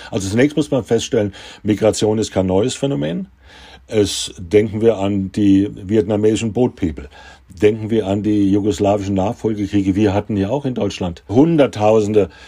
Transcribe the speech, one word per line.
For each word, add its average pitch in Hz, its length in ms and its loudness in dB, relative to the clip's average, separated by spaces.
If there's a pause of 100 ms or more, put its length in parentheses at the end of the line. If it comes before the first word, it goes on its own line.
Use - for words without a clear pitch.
(100)
Also 98 180 -6
zunächst 123 280 0
muss 147 160 -2
man 127 100 -2
feststellen, 110 500 -2 (300)
Migration 107 560 0
ist 107 140 -4
kein 95 140 0
neues 95 280 0
Phänomen. 147 540 -4 (580)
Es, - 520 -2
denken 104 420 0
wir 110 180 2
an 98 340 -2
die 98 420 4
vietnamesischen 107 800 0
Boat 120 240 0
People. 73 320 -6 (400)
Denken 107 420 0
wir 107 160 0
an 101 160 -2
die 104 300 2
jugoslawischen 101 640 0
Nachfolgekriege. 98 840 -2
Wir 101 180 2
hatten 104 220 -4
ja 98 140 -2
auch 139 140 -4
in 127 100 -4
Deutschland 98 540 -6
Hunderttausende, 107 1000 2 (180)